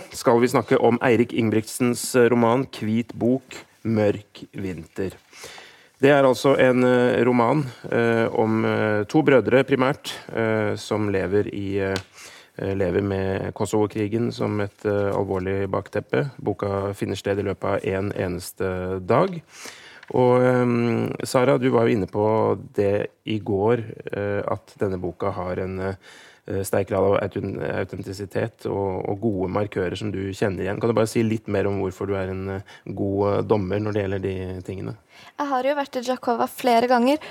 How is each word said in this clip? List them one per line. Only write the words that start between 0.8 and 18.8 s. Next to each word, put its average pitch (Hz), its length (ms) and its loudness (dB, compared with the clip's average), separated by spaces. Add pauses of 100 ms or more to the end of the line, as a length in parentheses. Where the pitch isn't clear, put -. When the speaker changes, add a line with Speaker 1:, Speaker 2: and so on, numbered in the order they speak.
Speaker 1:
Eirik 120 320 4
Ingebrigtsens, 113 680 0 (140)
eh, 120 140 6
roman 120 400 2
Hvit 113 480 -4
bok, 123 380 -2 (280)
mørk 104 680 0
vinter. 95 640 -8 (840)
Det 135 120 6
er 139 140 6
altså 131 340 4
en, 127 240 6
eh, 123 400 4
roman, 123 400 4 (260)
eh, 117 380 2
om, 110 360 0
eh, 107 400 0
to - 180 2
brødre 131 420 6
primært, 131 480 0 (200)
eh, 110 440 0
som 107 340 -2
lever 95 440 0
i, 101 240 -4
eh, 95 180 0 (640)
eh, 98 160 -4
lever 98 280 0
med 95 520 -2
Kosovo-krigen 110 800 -2
som 110 280 -4
et, - 260 -8
eh, 101 260 0
alvorlig 98 580 -2
bakteppe. 104 600 -4 (100)
Boka 101 540 -4
finner 98 220 -6
sted 98 220 -2
i 101 40 -2
løpet 95 220 -4
av 98 200 0
en 95 280 -2
eneste 92 920 -6